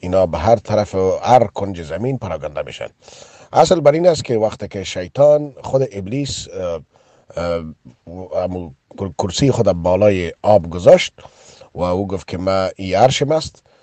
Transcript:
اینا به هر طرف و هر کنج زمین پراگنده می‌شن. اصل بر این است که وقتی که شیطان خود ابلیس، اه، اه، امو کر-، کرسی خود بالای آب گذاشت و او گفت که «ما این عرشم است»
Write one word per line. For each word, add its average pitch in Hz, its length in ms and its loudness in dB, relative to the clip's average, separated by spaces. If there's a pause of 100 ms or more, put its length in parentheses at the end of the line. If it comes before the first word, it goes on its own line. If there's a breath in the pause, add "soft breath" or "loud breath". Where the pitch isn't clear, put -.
اینا 92 260 0
به 82 120 -6
هر 107 180 2
طرف 107 380 -2
و 95 280 0
هر 120 220 0
کنج 98 380 -8
زمین 101 360 -6
پراگنده 76 440 -10
می‌شن. - 240 -14 (680 loud breath)
اصل 160 280 4
بر 143 120 6
این 165 160 0
است 165 160 2
که 117 140 -2
وقتی 107 300 -4
که 98 160 -10
شیطان 143 680 2 (100)
خود 131 300 -2
ابلیس، 110 560 -8
اه، 87 320 -8 (560 soft breath)
اه، 85 1080 -8
امو 90 280 -6 (280)
کر-، 95 200 -6
کرسی 123 320 0
خود 104 220 2
بالای 90 600 2 (100)
آب 95 280 4
گذاشت 104 420 4 (600 loud breath)
و - 80 -8
او 90 240 -2
گفت 92 220 -8
که 90 100 -8
«ما 95 380 0
این 92 200 -4
عرشم 135 360 4
است» - 300 -4 (200 soft breath)